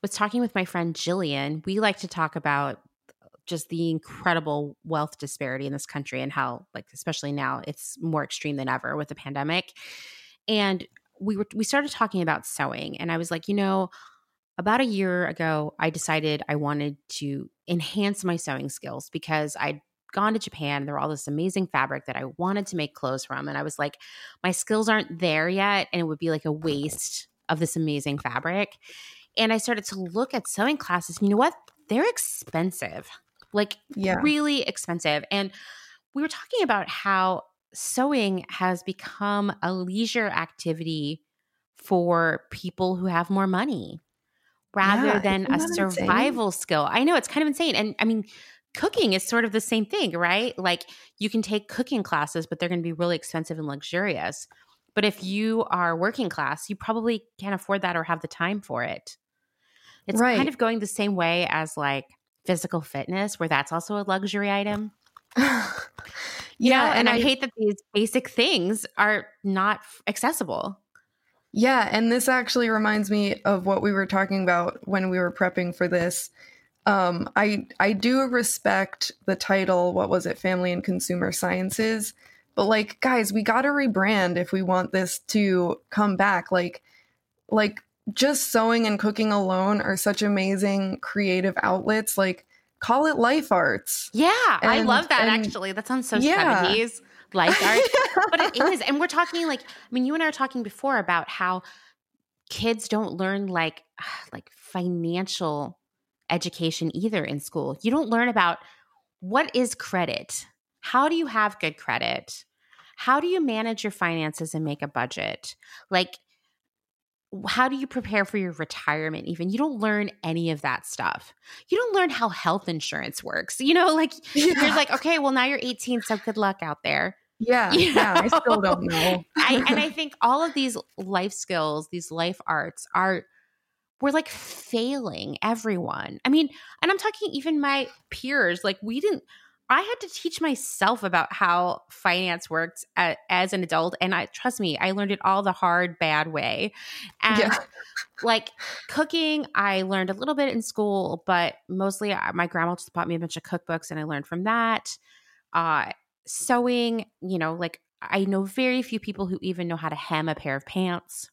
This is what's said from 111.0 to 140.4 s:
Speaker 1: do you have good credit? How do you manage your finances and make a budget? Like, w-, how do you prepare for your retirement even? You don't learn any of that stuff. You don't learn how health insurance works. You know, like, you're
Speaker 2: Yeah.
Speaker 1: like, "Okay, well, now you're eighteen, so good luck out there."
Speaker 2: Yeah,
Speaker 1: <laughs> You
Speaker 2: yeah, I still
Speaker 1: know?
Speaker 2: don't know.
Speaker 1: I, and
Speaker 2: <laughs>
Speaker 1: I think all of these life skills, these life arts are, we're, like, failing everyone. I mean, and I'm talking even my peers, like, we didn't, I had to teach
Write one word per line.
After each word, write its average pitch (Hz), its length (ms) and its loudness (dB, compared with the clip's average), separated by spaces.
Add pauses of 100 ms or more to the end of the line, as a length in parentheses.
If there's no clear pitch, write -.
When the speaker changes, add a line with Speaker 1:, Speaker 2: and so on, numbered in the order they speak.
Speaker 1:
do 330 60 2
you 330 120 0
have 214 320 0
good 156 180 -2
credit? - 680 -4 (520)
How 269 240 2
do 339 60 -2
you 359 140 2
manage 226 440 -2
your 214 60 0
finances 165 640 -2
and 160 100 -2
make 147 180 -4
a 143 60 -6
budget? - 680 -4 (340)
Like, 180 260 0 (1160)
w-, 196 160 -10
how 254 200 2
do 269 80 -2
you 269 100 -4
prepare 208 380 -2
for 208 140 -4
your 185 140 -2
retirement 156 760 -4
even? 170 240 -4
You 214 80 -4
don't 285 220 -2
learn 208 300 0 (120)
any 165 280 -2
of 147 120 -4
that 131 240 -2
stuff. - 460 -6 (360)
You 370 100 2
don't 466 160 0
learn 359 160 4
how 233 180 0
health 180 400 -2
insurance - 540 -6
works. - 380 -6
You 277 140 4
know, 349 200 6
like, 311 180 2 (220)
you're 302 200 4
Speaker 2:
Yeah. 294 200 2
Speaker 1:
like, 294 160 4
"Okay, 311 280 0
well, 277 140 2
now 254 120 2
you're 277 180 0
eighteen, 247 400 -4
so 220 140 -2
good 202 200 -4
luck 196 260 0
out 151 200 -8
there." 147 340 0 (220)
Speaker 2:
Yeah, 226 340 2
Speaker 1:
<laughs> - 20 2
You 339 200 6
Speaker 2:
yeah, 220 240 6
I 214 100 4
still 240 320 4
Speaker 1:
know? - 0 -
Speaker 2:
don't 185 220 2
know. 175 420 0 (120)
Speaker 1:
I, 269 300 4
and 277 120 4
Speaker 2:
<laughs> - 20 2
Speaker 1:
I 302 100 0
think 302 300 -6
all 262 220 4
of 330 120 -2
these 262 220 0 (200)
life 190 360 -2
skills, 156 580 -2
these 175 200 -8
life 165 360 -2
arts - 480 -4
are, 190 300 2 (760)
we're, 277 100 2
like, 311 180 0
failing - 1160 -6
everyone. 220 800 -4
I - 60 0
mean, 302 180 4 (340)
and 339 80 2
I'm 392 80 2
talking 427 340 -2
even 294 280 0
my 277 280 0 (220)
peers, 208 540 0
like, 196 180 0
we 226 180 -4
didn't, 381 220 0 (480)
I 277 120 4
had 466 180 -4
to 392 140 -12
teach - 260 -6